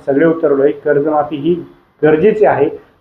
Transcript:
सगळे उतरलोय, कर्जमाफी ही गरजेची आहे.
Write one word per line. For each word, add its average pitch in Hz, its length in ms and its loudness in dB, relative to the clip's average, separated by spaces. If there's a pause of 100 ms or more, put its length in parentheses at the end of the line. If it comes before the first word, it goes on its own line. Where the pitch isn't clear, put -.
सगळे 143 200 2
उतरलोय, 151 460 0
कर्जमाफी 147 640 -2
ही 160 200 -2 (480)
गरजेची 185 420 2
आहे. 143 240 2 (320)